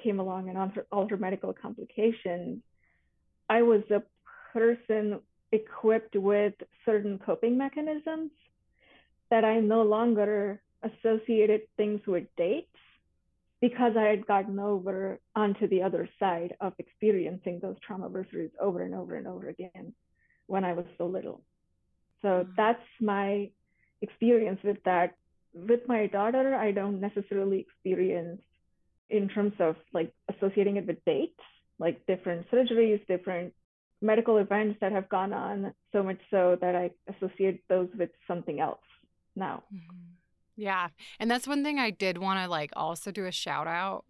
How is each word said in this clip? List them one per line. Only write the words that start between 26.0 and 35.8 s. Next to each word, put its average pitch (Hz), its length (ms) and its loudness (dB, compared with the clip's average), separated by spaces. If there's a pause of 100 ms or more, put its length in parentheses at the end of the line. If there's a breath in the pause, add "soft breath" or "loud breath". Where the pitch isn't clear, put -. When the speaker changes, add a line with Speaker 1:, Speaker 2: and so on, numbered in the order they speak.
Speaker 1:
daughter, 247 480 0
I 214 180 0
don't 196 280 -2
necessarily 196 600 -2
experience 180 800 -2 (720)
in 202 180 2
terms 208 300 0
of, 160 180 2 (160)
like, 165 220 -4 (140)
associating 202 480 0
it 190 100 -4
with 170 180 -6
dates, 196 360 0 (380)
like, - 280 -4
different 180 440 -4
surgeries, 226 560 2
different 180 480 -4 (460)
medical 220 380 4
events 208 420 0
that 190 120 0
have 196 160 -2
gone 190 240 -2
on, 196 420 -6 (180)